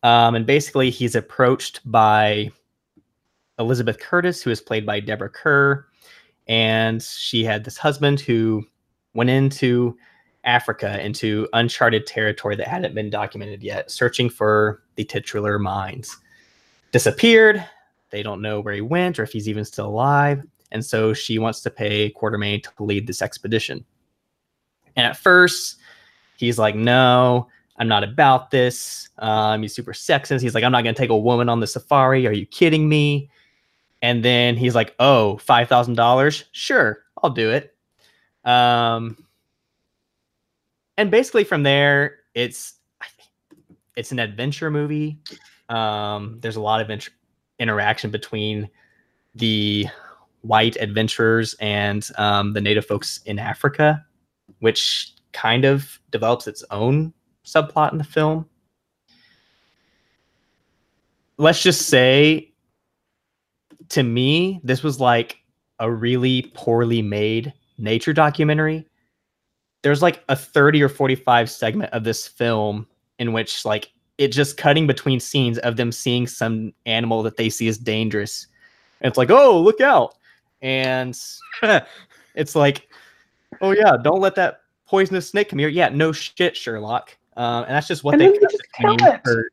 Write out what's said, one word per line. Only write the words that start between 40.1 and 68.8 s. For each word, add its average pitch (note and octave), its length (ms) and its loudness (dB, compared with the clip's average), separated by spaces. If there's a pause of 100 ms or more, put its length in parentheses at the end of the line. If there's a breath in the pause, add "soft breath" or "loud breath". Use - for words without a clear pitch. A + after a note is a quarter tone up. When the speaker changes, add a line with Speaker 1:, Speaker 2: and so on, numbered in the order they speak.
Speaker 1:
and G#3 120 0
basically A3+ 360 2
from D#3 180 -2
there, C#3+ 540 2 (180)
it's, A#2 380 -6 (280)
I - 60 -20
think - 720 -20 (160)
it's A#2+ 160 -12
an B2 80 -6
adventure A#2+ 500 -6
movie. D3+ 480 -6 (520 soft breath)
Um, G#2+ 720 -6
there's A2+ 160 -8
a A2 40 -8
lot A2 200 0
of G#2 80 -6
int-, G#2 200 -10 (480)
interaction G#2+ 540 -2
between G#2+ 580 -6 (640)
the G#2 540 -2 (540 soft breath)
white A2 340 2
adventurers A2 840 -2
and, G#2 460 -2 (100)
um, G2+ 340 0
the G#2 80 -4
native G#2 260 0
folks - 400 -6
in G#2 140 -8
Africa, D3 680 0 (540)
which - 540 -2 (180)
kind A#2 320 0
of C#3 360 0 (120)
develops A#2 360 -2
its - 220 -16
own C3+ 440 -2 (320)
subplot D3+ 480 -2
in E3 40 -6
the D3+ 60 -4
film. D#3 420 -2 (3000)
Let's D#3 260 4
just F3 200 2
say, C#3+ 680 4 (1400)
to C#3 140 0
me, D3 600 0
this C3 200 -2
was, C#3 160 -4
like, A#2+ 400 0 (400)
a A2+ 120 -2
really B2 640 -2
poorly A#2 480 0
made G#2+ 520 -4 (240)
nature A2+ 360 -2
documentary. D#3 720 0 (920)